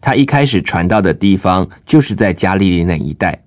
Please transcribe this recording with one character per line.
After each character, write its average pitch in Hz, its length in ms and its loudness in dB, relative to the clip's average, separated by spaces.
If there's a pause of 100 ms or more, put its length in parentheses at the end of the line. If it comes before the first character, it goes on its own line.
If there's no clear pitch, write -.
他 - 140 -2
一 139 100 4
开 143 200 2
始 120 160 0
传 85 260 -4
道 104 140 2
的 92 140 0
地 98 220 0
方 92 300 0 (200)
就 156 140 4
是 135 140 -2
在 98 180 0
加 95 240 -2
利 95 120 2
利 87 160 0
那 87 120 0
一 76 180 -6
带。 85 320 -4